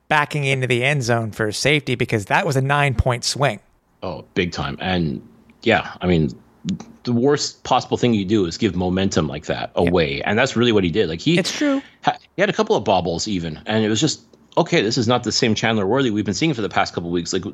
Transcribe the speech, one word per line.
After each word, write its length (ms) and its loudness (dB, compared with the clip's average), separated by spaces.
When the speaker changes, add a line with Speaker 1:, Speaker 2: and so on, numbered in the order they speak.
Speaker 1:
backing 340 0
into 240 0
the 160 2
end 200 2
zone 280 0
for 220 -2
safety? 420 0
Because 300 0
that 200 0
was 120 0
a 40 2
nine-point 640 0
swing. 380 -2
Speaker 2:
Oh, 300 -10
big 180 0
time! 300 -6
And, 440 -2
yeah, 380 0
I 60 -2
mean, 240 4
the 100 -2
worst 500 0
possible 320 0
thing 180 4
you 120 0
do 200 2
is 120 -4
give 180 0
momentum 540 0
like 160 -10
that 320 -6
Speaker 1:
Yeah. 100 2
Speaker 2:
away. 360 2
And 140 0
that's 200 2
really 160 4
what 100 4
he 80 0
did. 160 0
Like, 140 -6
he 180 2
Speaker 1:
It's 180 -2
true. 240 0
Speaker 2:
ha-, 140 0
he 60 -2
had 80 2
a 40 -2
couple 220 0
of 80 0
bobbles 420 0
even. 320 -4
And 180 0
it 40 0
was 120 0
just, 180 0
okay, 240 2
this 160 0
is 100 0
not 160 2
the 80 -4
same 240 2
Chandler 320 0
Worthy 220 2
we've 160 -2
been 80 -2
seeing 200 0
for 80 -6
the 60 -2
past 260 -2
couple 160 -6
of 40 -4
weeks. 180 -2
Like, 220 -2